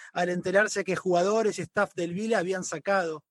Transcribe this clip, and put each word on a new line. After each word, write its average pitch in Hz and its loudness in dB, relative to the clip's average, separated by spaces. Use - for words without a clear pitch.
al 175 0
enterarse 185 2
que 185 -2
jugadores 190 2
y 175 -6
staff - -2
del 170 -4
Villa 220 -2
habían 185 -2
sacado 170 -2